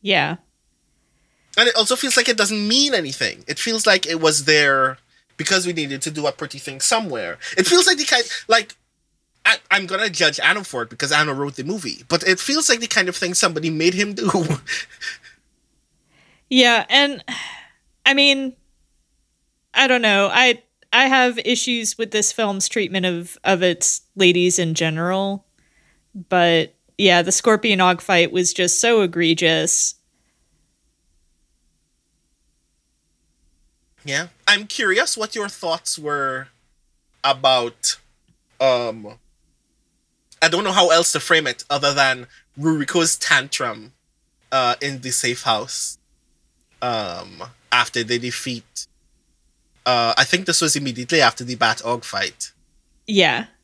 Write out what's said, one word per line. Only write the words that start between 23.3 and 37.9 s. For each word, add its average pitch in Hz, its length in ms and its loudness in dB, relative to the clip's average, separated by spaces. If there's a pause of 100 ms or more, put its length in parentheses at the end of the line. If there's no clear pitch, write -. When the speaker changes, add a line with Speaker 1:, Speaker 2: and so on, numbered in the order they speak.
Speaker 1:
of 185 180 2
its 175 380 0 (160)
ladies 180 420 4
in 165 140 -2
general, 180 720 -4 (840)
but 170 440 2 (220)
yeah, 180 240 6
the 180 120 -2
Scorpion 214 500 2
Og 180 180 4
fight 175 320 2
was 180 220 -2
just 180 260 0
so 233 220 2
egregious. 165 960 0 (4000)
Speaker 2:
Yeah. 151 220 -4 (180)
I'm 208 200 2
curious 220 520 -2
what 214 160 -8
your 202 160 -6
thoughts - 480 -6
were 135 500 -6 (760)
about, 131 760 0 (600)